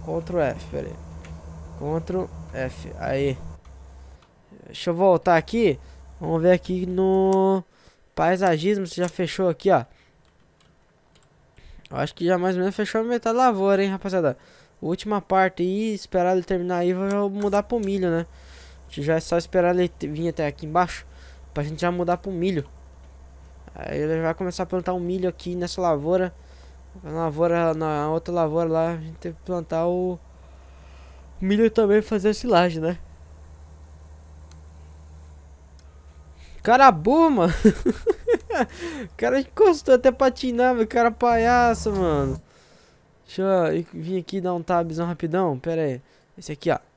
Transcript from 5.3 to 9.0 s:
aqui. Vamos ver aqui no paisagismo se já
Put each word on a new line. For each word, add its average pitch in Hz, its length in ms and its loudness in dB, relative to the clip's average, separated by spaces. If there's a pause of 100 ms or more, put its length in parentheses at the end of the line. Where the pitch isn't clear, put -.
aqui. 185 420 0 (400)
Vamos 160 220 -2
ver 175 100 6
aqui 180 340 0
no 190 760 2 (500)
paisagismo 180 720 2
se 170 120 -10
já 180 100 -2